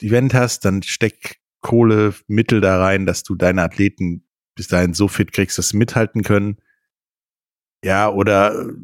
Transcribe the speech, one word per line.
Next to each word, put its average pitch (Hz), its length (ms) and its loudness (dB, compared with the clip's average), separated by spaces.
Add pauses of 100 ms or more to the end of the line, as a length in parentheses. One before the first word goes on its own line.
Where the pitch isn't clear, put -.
Event 123 320 2
hast, 123 300 0
dann 98 180 0
steck - 560 -6 (240)
Kohle, 110 520 2 (120)
Mittel 110 340 0
da 95 220 2
rein, 95 240 0
dass 87 160 -2
du 95 140 -8
deine 90 260 0
Athleten 87 680 -2 (260)
bis - 140 -14
dahin 90 240 0
so 98 160 2
fit - 240 -4
kriegst, - 240 -4
dass - 140 -4
sie 104 80 -4
mithalten 113 460 -2
können. 104 340 0 (1200)
Ja, 101 280 0
oder 98 560 2 (180)